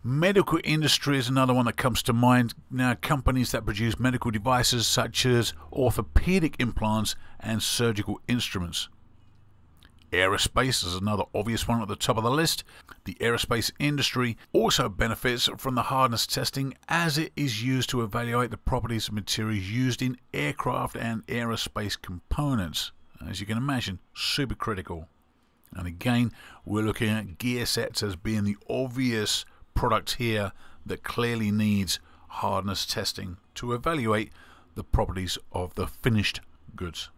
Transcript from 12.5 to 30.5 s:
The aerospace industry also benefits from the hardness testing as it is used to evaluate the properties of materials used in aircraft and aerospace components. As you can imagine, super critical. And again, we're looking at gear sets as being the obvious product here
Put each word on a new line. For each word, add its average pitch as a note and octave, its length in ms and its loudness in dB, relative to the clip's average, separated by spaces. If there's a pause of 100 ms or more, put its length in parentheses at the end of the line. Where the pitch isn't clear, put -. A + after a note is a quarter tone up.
The F#2+ 100 -8
aerospace A#2 640 0
industry C3+ 580 0 (160)
also F#3 360 2
benefits A2+ 680 0
from C3 160 -4
the A#2+ 80 2
hardness C3 460 2
testing C3+ 480 -4 (120)
as E3 300 2
it D#3+ 180 -2
is A#2 280 -2
used C3 260 0
to A#2+ 140 0
evaluate A#2+ 480 -2
the G#2+ 60 -8
properties A#2 500 -2
of G#2 80 -6
materials G#2+ 480 -2
used B2 400 0
in B2+ 140 -2 (180)
aircraft C3+ 600 -2
and A2+ 300 -4
aerospace A2 720 -4
components. F#2+ 920 -2 (360)
As G2 120 -8
you G2+ 80 -8
can A2 100 -2
imagine, B2 400 -2 (160)
super - 400 -2
critical. F2 540 -6 (680)
And F2+ 140 -8
again, A#2+ 440 2 (320)
we're G#2+ 200 0
looking A2 260 0
at G2+ 300 -2
gear B2 260 -2
sets - 380 -2
as G2+ 120 -4
being G#2+ 280 0
the G#2 140 0 (120)
obvious B2 760 0 (300)
product - 380 2
here G#2+ 400 -2 (320)